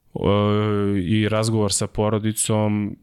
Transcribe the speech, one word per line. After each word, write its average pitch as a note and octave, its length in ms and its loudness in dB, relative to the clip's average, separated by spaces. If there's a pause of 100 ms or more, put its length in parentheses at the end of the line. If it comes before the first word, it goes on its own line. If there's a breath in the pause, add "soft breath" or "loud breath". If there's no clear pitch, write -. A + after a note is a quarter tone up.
(160)
e, - 40 -8 (800)
i G#2+ 300 0
razgovor A2 420 0
sa - 160 -2
porodicom, G#2+ 1160 0